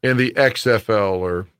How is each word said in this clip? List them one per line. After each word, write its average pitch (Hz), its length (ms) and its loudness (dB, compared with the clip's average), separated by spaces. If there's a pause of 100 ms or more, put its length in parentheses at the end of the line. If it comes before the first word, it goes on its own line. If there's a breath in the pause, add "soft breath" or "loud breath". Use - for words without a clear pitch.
in 127 160 0
the 127 180 0
X 139 300 0
F 117 240 0
L 101 240 0
or 90 340 -4 (120)